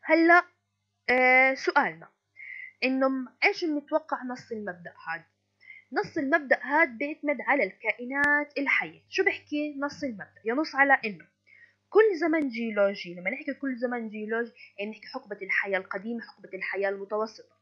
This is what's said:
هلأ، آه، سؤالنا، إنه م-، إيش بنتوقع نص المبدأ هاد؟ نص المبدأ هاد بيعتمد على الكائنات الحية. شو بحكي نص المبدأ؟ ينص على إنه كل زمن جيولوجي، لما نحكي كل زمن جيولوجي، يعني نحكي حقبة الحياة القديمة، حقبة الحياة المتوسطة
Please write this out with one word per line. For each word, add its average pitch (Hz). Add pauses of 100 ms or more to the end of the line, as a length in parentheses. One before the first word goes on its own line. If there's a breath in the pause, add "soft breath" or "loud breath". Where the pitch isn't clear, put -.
هلأ، 330 (640)
آه، 254
سؤالنا، 208 (760 loud breath)
إنه 262
م-، 262 (160)
إيش 392
بنتوقع 294
نص 254
المبدأ 180 (140)
هاد؟ 165 (680 loud breath)
نص 392
المبدأ 285
هاد 277
بيعتمد 285
على 247
الكائنات 277
الحية. 202
شو -
بحكي 294
نص 285
المبدأ؟ 214
ينص 285
على 277 (120)
إنه 185 (600 soft breath)
كل 415
زمن 311
جيولوجي، 202
لما 180
نحكي 277
كل 269
زمن 240
جيولوجي، 214 (280 loud breath)
يعني 208
نحكي -
حقبة 208
الحياة 190
القديمة، 202
حقبة -
الحياة 190
المتوسطة 214